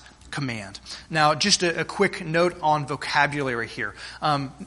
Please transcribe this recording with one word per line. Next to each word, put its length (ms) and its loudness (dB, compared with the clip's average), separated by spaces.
command. 480 -6
Now, 260 4
just 260 2
a, 200 0
a 20 0
quick 420 0
note 360 4
on 260 2
vocabulary 800 0
here. 260 -8
Um, 320 0